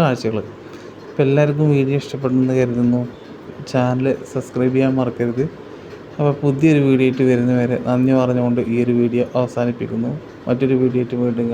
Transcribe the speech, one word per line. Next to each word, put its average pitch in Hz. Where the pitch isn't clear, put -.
കാഴ്ചകൾ. 117
അപ്പോൾ -
എല്ലാവർക്കും 147
വീഡിയോ 139
ഇഷ്ടപ്പെടുമെന്ന് 131
കരുതുന്നു. 120
ചാനൽ 127
സബ്സ്ക്രൈബ് 127
ചെയ്യാൻ 131
മറക്കരുത്. 120
അപ്പോൾ 147
പുതിയൊരു 147
വീഡിയോ 131
ആയിട്ട് 131
വരുന്നവരെ 123
നന്ദി 127
പറഞ്ഞുകൊണ്ട് 123
ഈ -
ഒരു 120
വീഡിയോ 120
അവസാനിപ്പിക്കുന്നു. 120
മറ്റൊരു 131
വീഡിയോ 127
ആയിട്ട് 120
വീണ്ടും 120